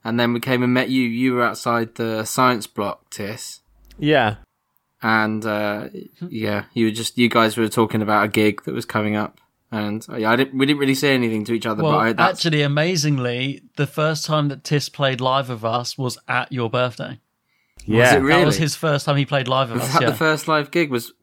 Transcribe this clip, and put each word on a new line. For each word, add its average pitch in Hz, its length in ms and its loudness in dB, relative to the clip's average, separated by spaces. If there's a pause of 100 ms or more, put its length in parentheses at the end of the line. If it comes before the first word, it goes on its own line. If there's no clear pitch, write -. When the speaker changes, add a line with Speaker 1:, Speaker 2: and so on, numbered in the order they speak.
Speaker 1:
And 117 160 -2
then 120 140 2
we 120 60 -2
came 123 240 0
and 123 100 2
met 127 160 0
you. 131 140 0
You 123 300 0
were 123 100 0
outside 117 520 -2
the 110 300 -4
science 123 400 2
block, - 460 -6
Tis. - 480 -12 (400)
Speaker 2:
Yeah. 131 380 2 (640)
Speaker 1:
And, 110 420 0
uh, 104 440 -4 (300)
Speaker 3:
Hmm. 175 100 -10
Speaker 1:
yeah, 110 340 -4 (100)
you 117 120 2
were 110 60 2
just, 110 280 -8
you 120 100 6
guys 110 260 4
were 113 140 2
talking 110 320 2
about 107 240 2
a - 20 2
gig 107 360 2
that - 100 -8
was 117 120 -6
coming 107 300 -2
up. 104 240 -6 (320)
And, 107 380 -6
uh, - 80 -12
yeah, 110 140 0
I 117 40 4
didn't, 135 220 0
we 135 80 2
didn't 143 140 2
really 135 160 2
say 139 180 2
anything 113 320 0
to 117 80 -2
each 117 140 -2
other, 107 160 -2
Speaker 3:
Well, 156 100 2
Speaker 1:
but 147 60 2
I, 113 140 2
that's - 320 0
Speaker 3:
actually, 151 180 2
amazingly, 143 1000 0 (160)
the 147 100 0
first 156 380 -2
time 151 240 0
that 139 140 -8
Tis 147 260 0
played 131 320 -2
live 127 280 0
with 113 140 -8
us 120 360 -4
was 127 180 -4 (100)
at 123 240 -2
your 120 180 -2
birthday. 123 500 -4 (680)
Speaker 2:
Yeah. 107 140 4
Speaker 1:
Was 123 140 8
it - 120 6
really? 160 160 4
Speaker 3:
That 170 60 4
was 147 100 2
his 151 180 0
first 147 300 -2
time 143 120 0
he 143 100 2
played 135 200 -2
live 131 220 0
with 117 120 -4
Speaker 1:
Was 127 80 -4
Speaker 3:
us, 131 40 -2
Speaker 1:
that 160 80 4
Speaker 3:
yeah. 120 80 2
Speaker 1:
the 123 60 0
first 156 320 0
live 151 240 0
gig? 165 200 0
Was, 120 320 -4